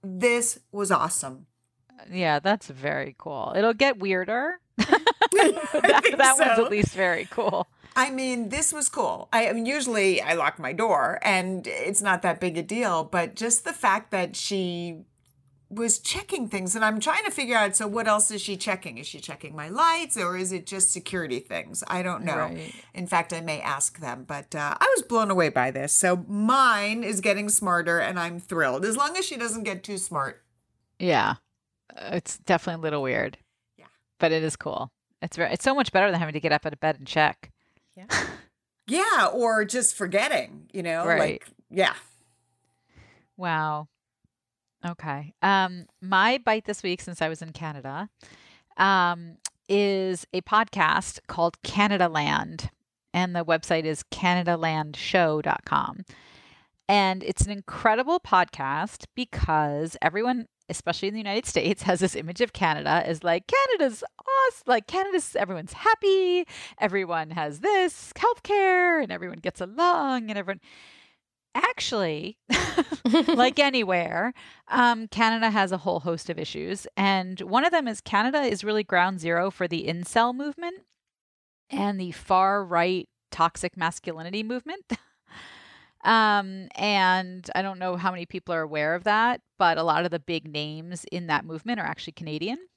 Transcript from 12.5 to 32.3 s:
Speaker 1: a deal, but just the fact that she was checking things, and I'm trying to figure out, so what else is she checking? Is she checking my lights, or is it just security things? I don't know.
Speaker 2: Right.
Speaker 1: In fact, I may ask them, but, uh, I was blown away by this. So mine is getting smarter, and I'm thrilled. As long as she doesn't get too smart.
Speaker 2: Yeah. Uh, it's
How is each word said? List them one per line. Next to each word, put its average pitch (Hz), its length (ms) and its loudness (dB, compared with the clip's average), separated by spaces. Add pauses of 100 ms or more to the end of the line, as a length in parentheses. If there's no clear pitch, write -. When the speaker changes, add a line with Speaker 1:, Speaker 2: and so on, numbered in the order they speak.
Speaker 1:
a 170 60 -4
deal, 190 420 -2
but 165 300 -2
just 233 300 -2
the 320 80 -4
fact 208 400 0
that 180 240 -2
she 175 640 -4 (680)
was 226 300 0
checking 359 500 -4
things, 185 260 -2
and 220 100 2
I'm 220 140 2
trying 330 260 0
to 415 60 -2
figure 247 260 0
out, 202 200 2
so 220 100 0
what 220 220 -2
else 208 240 4
is 208 80 -6
she 196 160 -6
checking? 190 420 -6
Is 143 80 -14
she 151 140 -14
checking 151 340 -14
my 151 140 -12
lights, 330 480 0
or 180 200 -2
is 185 140 -4
it 180 160 -8
just 190 260 2
security 160 460 -4
things? 85 480 -8
I 180 160 -4
don't 180 220 -6
know. 160 140 -2
Speaker 2:
Right. 160 360 -8 (180)
Speaker 1:
In 180 140 -10
fact, 170 260 -2
I 165 80 -6
may 156 200 -6
ask - 400 -4
them, 127 260 -10
but, 143 300 -12
uh, 147 240 -4
I 539 160 2
was 320 80 -2
blown 220 260 0
away 180 180 4
by 131 220 0
this. 135 220 -4
So 180 340 2
mine 220 800 2
is 196 160 -4
getting 202 280 0
smarter, 170 520 2
and 160 180 -2
I'm 170 220 -6
thrilled. 156 440 0
As 220 120 0
long 294 200 0
as 370 80 -2
she 320 120 -8
doesn't 226 260 -6
get 196 220 -6
too 208 120 -8
smart. 147 460 -6 (560)
Speaker 2:
Yeah. 165 360 2 (600)
Uh, - 180 -12
it's - 240 -6